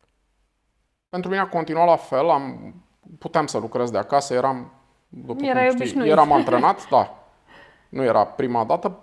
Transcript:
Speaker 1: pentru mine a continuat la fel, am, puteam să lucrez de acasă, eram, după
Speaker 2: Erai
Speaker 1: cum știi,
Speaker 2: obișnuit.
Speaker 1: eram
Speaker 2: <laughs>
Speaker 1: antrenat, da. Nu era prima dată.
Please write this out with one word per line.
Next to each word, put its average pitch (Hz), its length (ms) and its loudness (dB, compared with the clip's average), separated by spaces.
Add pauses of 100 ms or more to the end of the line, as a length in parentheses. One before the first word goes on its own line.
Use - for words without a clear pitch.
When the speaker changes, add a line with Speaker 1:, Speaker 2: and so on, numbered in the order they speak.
(1080)
Speaker 1:
pentru 180 200 -6
mine 190 120 0
a 185 80 -4
continuat 165 380 0
la 170 80 6
fel, 143 340 0
am, 127 440 -2 (460)
puteam 160 280 0
să 139 100 -6
lucrez 117 340 -4
de 107 60 -2
acasă, 135 360 -2
eram, 127 380 -2 (380)
după 240 340 -10
Speaker 2:
Erai 254 240 2
Speaker 1:
cum 254 80 2
știi, 247 100 -4
Speaker 2:
obișnuit. 247 260 0
Speaker 1:
eram 151 240 4
Speaker 2:
<laughs> - 40 4
Speaker 1:
antrenat, 135 500 0
da. 117 340 0 (680)
Nu 135 140 -4
era 107 220 2
prima 120 380 -2
dată. 170 260 -2 (120)